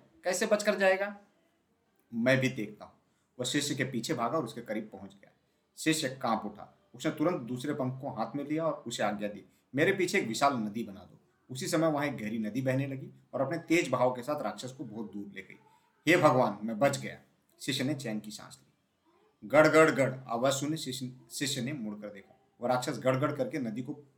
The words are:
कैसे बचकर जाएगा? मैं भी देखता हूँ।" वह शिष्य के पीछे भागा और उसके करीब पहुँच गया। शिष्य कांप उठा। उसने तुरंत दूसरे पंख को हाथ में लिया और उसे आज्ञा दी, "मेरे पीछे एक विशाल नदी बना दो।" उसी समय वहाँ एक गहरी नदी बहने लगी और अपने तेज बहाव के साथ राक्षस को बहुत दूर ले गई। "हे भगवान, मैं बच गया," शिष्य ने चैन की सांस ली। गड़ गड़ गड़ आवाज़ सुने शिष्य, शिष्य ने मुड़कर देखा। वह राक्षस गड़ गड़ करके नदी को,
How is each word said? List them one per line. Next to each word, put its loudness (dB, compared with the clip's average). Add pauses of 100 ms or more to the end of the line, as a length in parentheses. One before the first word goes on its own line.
(240)
कैसे 0
बचकर 2
जाएगा? 2 (960)
मैं 4
भी 2
देखता -8
हूँ।" -20 (440)
वह -4
शिष्य 0
के 0
पीछे -4
भागा 0
और 0
उसके -10
करीब -6
पहुँच -16
गया। -20 (440)
शिष्य 0
कांप -2
उठा। -14 (160)
उसने -4
तुरंत 0
दूसरे -6
पंख -4
को -8
हाथ -6
में -6
लिया 0
और -2
उसे -4
आज्ञा -2
दी, -14 (300)
"मेरे 4
पीछे 0
एक 0
विशाल 2
नदी -4
बना -14
दो।" -20 (320)
उसी -8
समय 2
वहाँ 2
एक -4
गहरी -6
नदी -4
बहने 0
लगी -8 (240)
और 0
अपने -2
तेज 2
बहाव 2
के -8
साथ -4
राक्षस -6
को -12
बहुत -12
दूर -10
ले -14
गई। -20 (500)
"हे 8
भगवान, 6
मैं -4
बच 4
गया," -10 (420)
शिष्य -2
ने -2
चैन -6
की -12
सांस -16
ली। -20 (840)
गड़ 10
गड़ 8
गड़ 2 (120)
आवाज़ 2
सुने -2
शिष्य, -8 (180)
शिष्य -4
ने -4
मुड़कर -8
देखा। -20 (200)
वह 0
राक्षस 0
गड़ 2
गड़ 0
करके -4
नदी -4
को, -8 (260)